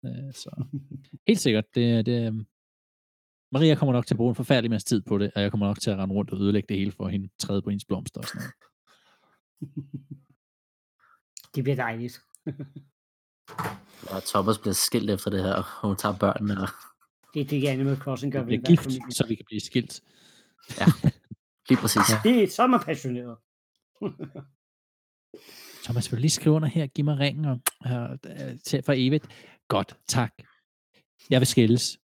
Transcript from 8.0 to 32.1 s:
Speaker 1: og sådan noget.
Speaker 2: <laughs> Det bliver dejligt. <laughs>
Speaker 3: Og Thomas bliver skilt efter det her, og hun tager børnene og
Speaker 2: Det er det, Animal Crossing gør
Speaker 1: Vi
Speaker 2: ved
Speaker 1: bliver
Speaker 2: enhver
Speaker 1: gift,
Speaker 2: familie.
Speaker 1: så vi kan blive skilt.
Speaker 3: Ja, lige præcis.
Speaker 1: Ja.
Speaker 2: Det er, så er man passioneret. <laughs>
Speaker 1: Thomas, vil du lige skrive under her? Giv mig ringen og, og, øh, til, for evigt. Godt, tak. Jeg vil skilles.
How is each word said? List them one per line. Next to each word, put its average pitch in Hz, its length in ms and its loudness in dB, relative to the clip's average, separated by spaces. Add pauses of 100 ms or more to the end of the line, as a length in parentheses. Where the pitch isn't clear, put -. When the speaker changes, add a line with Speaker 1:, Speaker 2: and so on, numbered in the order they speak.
Speaker 1:
og - 60 -10
sådan - 140 -12
noget. - 120 -14 (1080)
Speaker 2:
<laughs> - 680 -14 (1300)
Det 131 80 -2
bliver 135 120 0
dejligt. 120 460 -6 (240)
<laughs> 143 100 -8 (1600)
Speaker 3:
Og 95 100 -6
Thomas 101 360 2
bliver 101 140 -2
skilt 110 360 0
efter 101 220 0
det 95 120 0
her, 98 100 2
og 104 100 0 (240)
hun 101 100 0
tager 104 200 -2
børnene 98 440 0
og 98 60 -2 (680)
Speaker 2:
Det 147 80 -4
er 135 40 -2
det, 143 220 0
Animal 135 300 0
Crossing 135 360 -6
gør 135 100 0
Speaker 1:
Vi - 0 -
Speaker 2:
ved 117 40 -6
Speaker 1:
bliver 123 120 0
Speaker 2:
enhver 123 100 -6
Speaker 1:
gift, 170 140 8
Speaker 2:
familie. 127 280 -6
Speaker 1:
så 113 160 0
vi 113 80 -2
kan - 100 -18
blive 107 140 -8
skilt. - 440 -6 (760)
Speaker 3:
Ja, - 60 2 (840)
lige 123 100 6
præcis. 107 220 2 (100)
Speaker 1:
Ja. 110 180 2
Speaker 2:
Det 240 140 6
er, 180 40 4
så - 160 0
er 254 40 4
man 254 120 4
passioneret. 123 580 -6 (640)
<laughs> - 160 -8 (1700)
Speaker 1:
Thomas, 117 280 -2
vil 117 60 -2
du 113 40 -2
lige 156 100 4
skrive 156 240 4
under 156 120 0
her? 147 200 0
Giv 143 180 -2
mig 147 140 0
ringen 143 260 -2
og, 127 140 0 (200)
og, 127 460 -6
øh, 135 340 -12
til, - 240 -4
for 143 120 0
evigt. 131 320 0 (400)
Godt, 101 300 0 (100)
tak. 123 260 0 (960)
Jeg 131 120 6
vil 131 60 4
skilles. 120 520 4 (140)